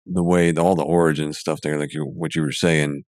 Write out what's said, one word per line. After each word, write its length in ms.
the 160
way, 280
the, 100
all 140
the 60
origin 520
stuff 280
there, 160
like 160
you, 100
what 300
you 80
were 100
saying, 560